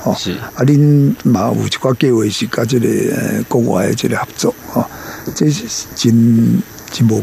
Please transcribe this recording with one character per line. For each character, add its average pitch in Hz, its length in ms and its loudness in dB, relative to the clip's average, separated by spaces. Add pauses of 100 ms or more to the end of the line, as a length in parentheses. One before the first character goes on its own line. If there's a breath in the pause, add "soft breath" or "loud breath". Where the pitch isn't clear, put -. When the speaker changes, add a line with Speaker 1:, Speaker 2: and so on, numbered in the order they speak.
Speaker 1:
吼。 - 100 0
Speaker 2:
嗯。 - 40 -4
是。 - 160 -6
Speaker 1:
啊， - 280 -10
恁 143 520 4 (120)
嘛 117 300 2
有 110 120 -2
一 - 20 -4
寡 127 300 -2
计 135 120 2
划 113 160 2
是 107 200 -4
甲 - 180 -4
即 120 140 0
个， 113 100 0 (260)
呃， - 320 -4
国 - 140 0 (140)
外 98 140 0
的 110 60 0
即 - 140 -2
个 113 80 -2
合 - 100 -6 (100)
作， - 180 -2 (140)
吼， - 180 -2 (480 loud breath)
这 151 160 2
是 147 140 -2 (300)
真， 117 680 4 (280)
真 - 180 0
无 107 140 0